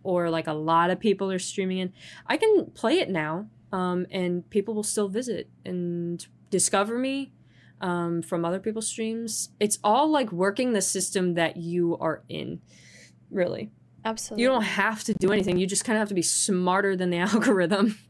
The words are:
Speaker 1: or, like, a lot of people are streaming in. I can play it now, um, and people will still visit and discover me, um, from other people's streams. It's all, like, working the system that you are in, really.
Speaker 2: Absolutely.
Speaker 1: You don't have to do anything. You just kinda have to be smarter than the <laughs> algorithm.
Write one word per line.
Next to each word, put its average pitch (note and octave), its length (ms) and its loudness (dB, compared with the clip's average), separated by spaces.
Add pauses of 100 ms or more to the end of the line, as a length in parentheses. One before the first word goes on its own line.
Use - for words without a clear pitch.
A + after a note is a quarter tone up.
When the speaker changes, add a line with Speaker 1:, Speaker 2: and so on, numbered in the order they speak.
Speaker 1:
or, F3 260 0
like, D#3+ 180 0
a D#3+ 60 -2
lot E3 380 4
of F#3 80 0
people G3 320 0
are F#3 80 -2
streaming F#3 400 -4
in. F#3 120 -4 (360)
I C4+ 100 0
can G#4+ 300 4
play C#4+ 320 0
it - 100 -2
now, E3 380 -4 (260)
um, F3+ 380 -2
and F3+ 380 -2
people G#3 260 -2
will G#3 80 -2
still G#3 260 -2
visit A3+ 400 -6 (160)
and F3 600 -4 (260)
discover G3+ 480 0
me, C4+ 340 -4 (480)
um, E3+ 400 -2
from E3+ 240 -2
other F3 140 -2
people's A3 280 -4
streams. A3+ 640 -6 (100)
It's G#3 240 0
all, A#3+ 260 4
like, C#4 220 2
working G3+ 400 2
the G3+ 100 2
system F#3 520 0
that E3 240 0
you E3+ 400 0
are - 320 -4
in, E3 320 -8 (680)
really. G3 420 -2 (340)
Speaker 2:
Absolutely. A3 380 -4
Speaker 1:
You B3+ 60 4
don't B3+ 120 4
have G3+ 440 0
to A3 100 0
do F#3+ 160 2
anything. G3 260 2
You F#3 80 2
just G3 180 -2
kinda A3 140 0
have G#3 120 0
to G3+ 60 -4
be F3 60 2
smarter F#3 760 2
than F3+ 140 0
the F3 80 0
<laughs> G#3+ 400 2
algorithm. G3 400 2 (120)